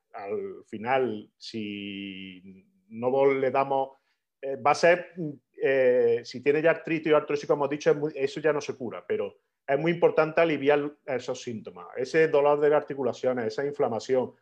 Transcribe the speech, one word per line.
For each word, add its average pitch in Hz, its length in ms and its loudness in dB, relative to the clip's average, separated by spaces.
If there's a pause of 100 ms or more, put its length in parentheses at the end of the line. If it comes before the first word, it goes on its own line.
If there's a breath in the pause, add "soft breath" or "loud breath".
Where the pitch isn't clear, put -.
(120)
al 98 540 -10
final, 113 720 -4
si 98 1300 -12 (220)
no 127 440 2
le 135 180 0
damos, 135 480 -2 (420 soft breath)
eh, 135 160 -8
va 139 160 2
a - 20 4
ser... 175 380 2 (500)
Eh, 127 640 4
si 120 180 -12
tiene 170 180 2
ya 160 100 4
artritis 160 420 0
o 151 40 6
artrosis, 147 300 -2
como 147 180 0
hemos 135 60 0
dicho, 151 200 0
es 151 60 4
muy, 151 180 -4
eso 139 260 -4
ya 151 120 2
no 147 80 -2
se - 160 -8
cura, 98 300 -10
pero 104 340 -4 (260)
es 139 120 2
muy 160 140 0
importante 160 480 2
aliviar 147 500 2 (160)
esos 127 340 -6
síntomas. - 460 -14 (100)
Ese 160 320 2
dolor 147 320 4
de 147 100 4
las 147 120 4
articulaciones, 127 640 -2
esa 123 180 -4
inflamación, 127 760 -2